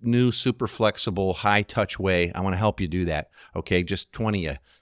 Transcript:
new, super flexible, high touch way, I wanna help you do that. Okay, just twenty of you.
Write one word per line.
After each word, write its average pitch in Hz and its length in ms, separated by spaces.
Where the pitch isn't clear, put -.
new, 120 280
super 117 380
flexible, 98 640
high 104 300
touch - 360
way, 90 360
I 90 80
wanna 95 160
help 104 240
you 92 40
do 87 200
that. 78 240
Okay, 90 260
just 92 300
twenty 104 340
of 73 60
you. 69 60